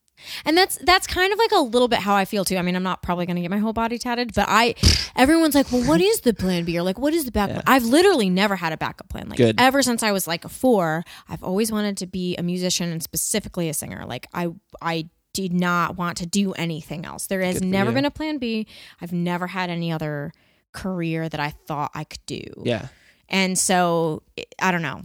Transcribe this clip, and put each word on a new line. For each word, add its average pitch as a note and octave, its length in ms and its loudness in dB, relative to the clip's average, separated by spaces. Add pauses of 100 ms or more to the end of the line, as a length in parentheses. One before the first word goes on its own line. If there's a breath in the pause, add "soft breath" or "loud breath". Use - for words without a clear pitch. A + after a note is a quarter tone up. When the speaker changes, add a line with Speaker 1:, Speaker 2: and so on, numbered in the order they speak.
(440 loud breath)
Speaker 1:
And D#4 140 4
that's, F#4+ 200 2
that's F4+ 280 4
kind F#4 260 0
of, G4 60 -2
like, A4 140 4
a F#4 80 4
little B3 260 2
bit G#3+ 140 0
how G3+ 160 0
I F#3+ 80 4
feel G3 200 -2
too. F#3+ 120 -2
I F3+ 60 0
mean, F3+ 120 0
I'm F#3 80 -2
not F#3 200 -4
probably F3 220 -2
gonna F3 160 -2
get F3 120 -6
my G#3 60 0
whole A3 140 0
body A3+ 260 -2
tatted, A#3+ 360 -4
but G3+ 140 0
I, A3+ 260 4 (200)
Speaker 2:
<laughs> - 220 -6
Speaker 1:
everyone's D#4 380 6
like, C4+ 180 4
"Well, B3 140 0
what D#4+ 140 4
is G#4+ 200 2
the A3+ 140 2
plan F3+ 300 0
B?" E3+ 120 -2
Or, E3+ 60 0
like, F#3+ 160 -2
"What D4+ 160 2
is E4 100 0
the A#3+ 80 -6
backup?" F3+ 240 0
Speaker 2:
Yeah. F3 100 -6
Speaker 1:
I've B3+ 180 6
literally C#4+ 440 6
never F#3+ 280 2
had E3+ 160 -4
a D#3 40 -4
backup - 320 -8
plan. - 200 -10
Like, - 100 -6
Speaker 2:
Good. A2+ 200 6
Speaker 1:
ever C4 240 6
since A#3+ 200 0
I G#3+ 100 2
was, F#3+ 140 0
like, E3 220 -4
four, E3+ 560 2 (240 loud breath)
I've - 160 -10
always G#3+ 280 0
wanted G#3 260 -2
to F#3 80 -8
be F3+ 300 -4
a - 60 -4
musician F3 480 -2
and D#3+ 120 -6
specifically - 680 -4
a D3 60 -4
singer. - 320 -8
Like, - 280 -10
I, F3 140 -4 (340)
I E3 260 -4 (260)
did F#3+ 180 -2
not F3 440 0
want F3 220 -4
to F3 80 -8
do G3 280 -2
anything D#3+ 520 -8
else. - 220 -10
There F#3+ 120 -2
has F3+ 140 0
Speaker 2:
Good F#3 80 -2
for F#3 40 -2
Speaker 1:
never G3 240 2
Speaker 2:
you. A3+ 40 0
Speaker 1:
been C#4 100 2
a C#4+ 60 0
plan D4+ 280 -6
B. A3+ 280 -4 (340 loud breath)
I've F3 120 -8
never F3 340 -2
had F3+ 240 -6
any E3+ 220 -4
other D3+ 400 -6 (400)
career E3 560 -4
that D3+ 120 -6
I D3 100 -2 (160)
thought D3 280 -6
I D3+ 100 -6
could - 220 -16
do. - 160 -8 (220)
Speaker 2:
Yeah. A#2+ 240 -4 (420 soft breath)
Speaker 1:
And F#3 280 0
so, E3+ 640 2 (160)
I, - 60 -10 (140)
I F#3 140 2
don't E3+ 80 0
know. D3+ 240 -6